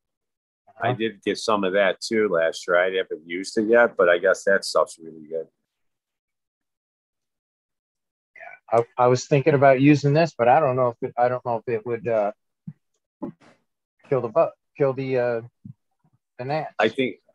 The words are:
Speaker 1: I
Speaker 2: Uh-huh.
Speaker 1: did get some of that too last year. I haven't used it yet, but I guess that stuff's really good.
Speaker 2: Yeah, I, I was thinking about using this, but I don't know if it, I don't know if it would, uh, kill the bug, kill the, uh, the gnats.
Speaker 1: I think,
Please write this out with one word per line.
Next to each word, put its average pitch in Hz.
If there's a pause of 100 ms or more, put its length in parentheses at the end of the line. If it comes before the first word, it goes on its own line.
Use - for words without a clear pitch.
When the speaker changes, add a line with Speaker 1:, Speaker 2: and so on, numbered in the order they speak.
(840)
Speaker 1:
I -
Speaker 2:
Uh-huh. 123
Speaker 1:
did 110
get 98
some 104
of 92
that 98
too 110
last 82
year. 90
I 92
haven't 87
used 90
it 110
yet, 117
but 90
I 87
guess 92
that 98
stuff's -
really 80
good. 80 (3000)
Speaker 2:
Yeah, - (180)
I, 123
I -
was 127
thinking 143
about 135
using 143
this, 160
but 117
I 139
don't 131
know 127
if 117
it, 117
I 123
don't 123
know 120
if 110
it 113
would, 117
uh, 104 (1800)
kill 131
the 117
bug, 165 (260)
kill 139
the, 131
uh, 120 (1000)
the 123
gnats. 147
Speaker 1:
I 110
think, 123 (180)